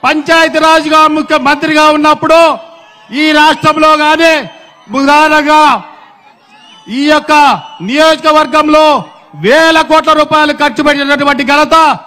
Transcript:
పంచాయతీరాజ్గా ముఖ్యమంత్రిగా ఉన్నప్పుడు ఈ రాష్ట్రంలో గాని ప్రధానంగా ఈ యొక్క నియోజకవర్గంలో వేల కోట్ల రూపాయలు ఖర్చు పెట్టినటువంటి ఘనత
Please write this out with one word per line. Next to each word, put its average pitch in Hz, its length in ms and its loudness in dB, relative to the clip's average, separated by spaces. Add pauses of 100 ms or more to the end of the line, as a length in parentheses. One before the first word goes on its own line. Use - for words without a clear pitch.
పంచాయతీరాజ్గా 311 960 0 (160)
ముఖ్యమంత్రిగా 302 680 -2 (120)
ఉన్నప్పుడు 302 420 0 (800)
ఈ 311 40 0 (140)
రాష్ట్రంలో 311 520 0 (140)
గాని 320 280 2 (600)
ప్రధానంగా 302 720 2 (1400)
ఈ 277 120 -2
యొక్క 302 220 0 (560)
నియోజకవర్గంలో 311 960 0 (580)
వేల 320 320 2 (120)
కోట్ల 311 320 0
రూపాయలు 302 400 0
ఖర్చు 294 260 -2
పెట్టినటువంటి 285 640 -2
ఘనత 294 240 0 (320)